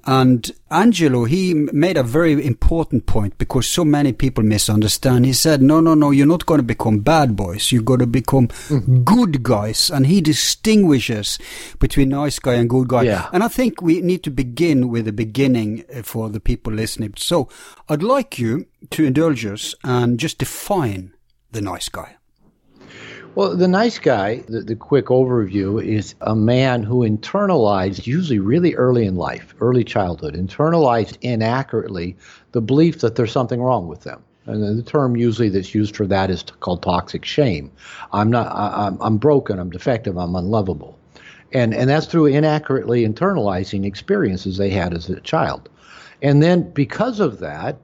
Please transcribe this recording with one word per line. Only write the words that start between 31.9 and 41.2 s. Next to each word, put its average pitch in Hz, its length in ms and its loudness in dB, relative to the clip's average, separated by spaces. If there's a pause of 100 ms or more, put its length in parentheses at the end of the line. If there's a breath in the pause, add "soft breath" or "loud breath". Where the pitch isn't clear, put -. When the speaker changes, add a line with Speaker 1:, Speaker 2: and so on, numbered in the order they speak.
Speaker 2:
the 120 80 -2
belief 143 400 2
that 113 160 -2
there's 117 160 0
something 123 280 -2
wrong 120 280 -2
with - 140 -16
them. - 200 -16 (240)
And 107 320 -4
the 120 60 -6
term 131 320 0
usually 117 320 0
that's 92 260 -4
used 107 220 -2
for 104 100 -2
that 95 240 0
is 87 140 -4
t-, - 160 -20
called 87 220 -6
toxic - 420 -4
shame. 87 480 -2 (400 loud breath)
"I'm 107 180 2
not, 117 240 -2
I, 104 320 -4
I'm, 95 140 -6
I'm 110 180 0
broken, 135 400 2
I'm 90 120 -8
defective, 90 460 -4
I'm 87 200 -4
unlovable." 92 600 -4 (560 loud breath)